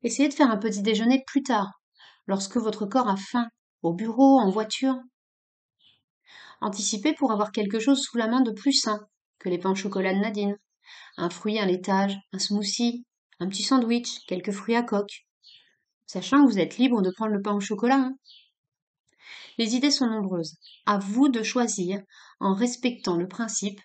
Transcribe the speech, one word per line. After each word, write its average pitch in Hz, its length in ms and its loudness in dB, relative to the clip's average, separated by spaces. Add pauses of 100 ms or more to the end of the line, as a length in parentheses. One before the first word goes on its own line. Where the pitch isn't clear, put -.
Essayez 277 260 2
de 277 60 -8
faire 277 160 6
un 214 60 0
petit 202 260 -4
déjeuner 226 420 2
plus - 160 -2
tard, 208 300 0 (560)
lorsque 196 300 -2
votre 220 280 -4
corps 233 240 0
a 196 80 0
faim, 233 320 -4 (320)
au 170 120 0
bureau, 233 460 6
en 196 120 2
voiture. 220 440 -2 (1700)
Anticipez 208 520 -2
pour 269 180 0
avoir 208 200 -2
quelque 208 280 -2
chose 269 240 2
sous - 140 -6
la 226 100 0
main 247 140 2
de 226 100 2
plus 277 220 -2
sain 214 260 0 (400)
que 190 100 -6
les 175 80 0
pains 190 140 0
au 190 40 2
chocolat 190 380 -2
de 196 60 0
Nadine. 202 380 -2 (600)
Un 170 140 -4
fruit, 214 280 -4
un 202 60 0
laitage, 190 500 0 (160)
un 190 80 -8
smoothie, 233 680 -2 (340)
un 175 80 -4
petit 196 160 -6
sandwich, 240 640 0
quelques 185 240 -6
fruits 202 240 -2
à 240 80 2
coque. 202 420 -4 (800)
Sachant 269 400 4
que 240 60 6
vous 196 80 0
êtes 160 180 0
libre 240 240 2
de 180 100 2
prendre 220 200 -4
le 202 100 -2
pain 208 120 -2
au 202 60 0
chocolat, 220 380 0
hein. 262 180 0 (1400)
Les 226 180 -2
idées 277 160 2
sont 269 160 2
nombreuses. 185 480 -4 (300)
À 208 120 2
vous 208 300 2
de 233 160 2
choisir 202 580 -2 (380)
en 196 140 2
respectant 240 640 -2
le 175 100 -2
principe 208 580 -6